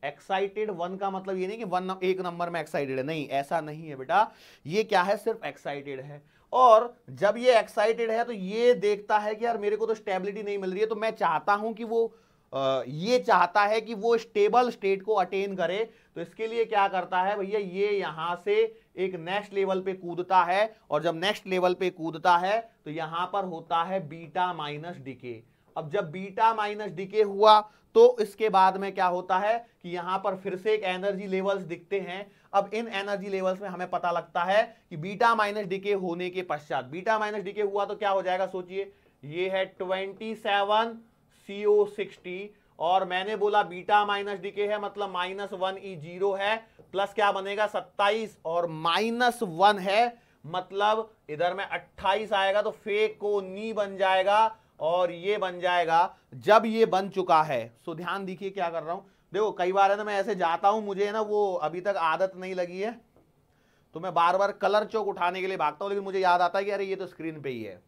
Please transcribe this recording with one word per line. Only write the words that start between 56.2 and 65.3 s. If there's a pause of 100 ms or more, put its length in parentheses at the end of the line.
जब
ये
बन
चुका
है। (180)
सो
ध्यान
दीजिए
क्या
कर
रहा
हूं, (320)
देखो
कई
बार
है
ना
मैं
ऐसे
जाता
हूं,
मुझे
ना
वो
अभी
तक
आदत
नहीं
लगी
है, (1040)
तो
मैं
बार
बार (100)
कलर
चौक
उठाने